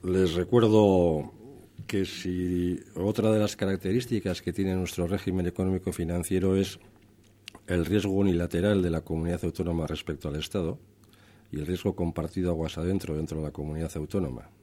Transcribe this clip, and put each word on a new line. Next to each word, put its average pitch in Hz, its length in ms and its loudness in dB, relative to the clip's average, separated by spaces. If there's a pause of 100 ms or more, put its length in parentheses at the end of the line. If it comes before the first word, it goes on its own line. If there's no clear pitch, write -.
Les 90 300 4
recuerdo 95 960 6 (600)
que 98 140 0
si 90 720 -2 (160)
otra 104 360 2
de 107 80 4
las 104 160 0
características 98 880 -2
que 87 120 -4
tiene 95 220 0
nuestro 90 320 -2
régimen 92 380 -2
económico 92 460 -2
financiero 87 640 0
es 95 240 0 (880)
el 87 180 2
riesgo 95 280 2
unilateral 95 680 2
de 87 80 2
la 82 120 0
comunidad 82 420 -4
autónoma 85 440 -2
respecto 78 420 -6
al 71 80 -4
Estado 80 420 -4 (720)
y 73 80 -6
el 76 80 -6
riesgo 90 280 -2
compartido 87 560 -2
aguas 80 260 -4
adentro 85 380 -2
dentro 78 240 -4
de 78 40 -4
la 76 80 -6
comunidad 78 440 -6
autónoma. 76 540 -4 (140)